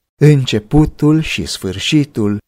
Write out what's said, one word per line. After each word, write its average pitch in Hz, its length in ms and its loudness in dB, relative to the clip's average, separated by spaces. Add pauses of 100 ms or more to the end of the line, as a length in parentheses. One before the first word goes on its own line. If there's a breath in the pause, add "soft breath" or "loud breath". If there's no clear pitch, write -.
(160)
începutul 147 1040 2
și - 240 -6
sfârșitul, 104 920 -2 (100)